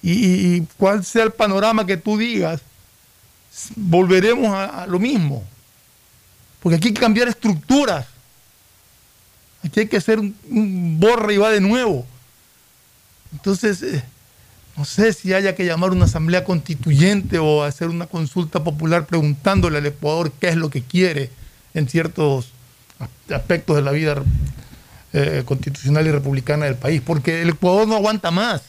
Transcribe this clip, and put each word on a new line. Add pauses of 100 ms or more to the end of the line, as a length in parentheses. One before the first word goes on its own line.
Y,
y,
y
cuál
sea
el
panorama
que
tú
digas, (1120)
volveremos
a,
a
lo
mismo. (1160)
Porque
aquí
hay
que
cambiar
estructuras. (1600)
Aquí
hay
que
hacer
un, (140)
un
borra
y
va
de
nuevo. (1300)
Entonces,
eh, (760)
no
sé
si
haya
que
llamar
una
asamblea
constituyente
o
hacer
una
consulta
popular
preguntándole
al
Ecuador
qué
es
lo
que
quiere (440)
en
ciertos (500)
as-,
aspectos
de
la
vida, (920)
eh,
constitucional
y
republicana
del
país,
porque
el
Ecuador
no
aguanta
más.